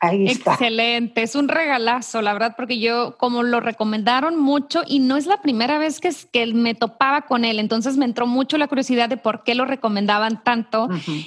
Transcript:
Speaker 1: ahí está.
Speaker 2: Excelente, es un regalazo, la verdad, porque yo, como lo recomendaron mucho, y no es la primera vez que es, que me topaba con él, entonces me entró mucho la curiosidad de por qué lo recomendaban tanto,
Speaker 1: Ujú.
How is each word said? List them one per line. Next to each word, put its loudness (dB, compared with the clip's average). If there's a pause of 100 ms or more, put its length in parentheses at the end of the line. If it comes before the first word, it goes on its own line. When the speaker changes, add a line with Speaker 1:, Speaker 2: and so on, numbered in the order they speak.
Speaker 1:
ahí 2
está. 0
Speaker 2:
Excelente, 0
es -6
un 2
regalazo, 0
la 0
verdad, -2
porque -4
yo, -2
como 0
lo 2
recomendaron 0
mucho, 2
y 2
no 2
es -2
la 0
primera 0
vez -2
que -2
es, -6
que 0
me 2
topaba 0
con 0
él, 0
entonces 0
me 2
entró -2
mucho 0
la 2
curiosidad 0
de -2
por -4
qué 0
lo 0
recomendaban 0
tanto, 0
Speaker 1:
Ujú. -4 (140)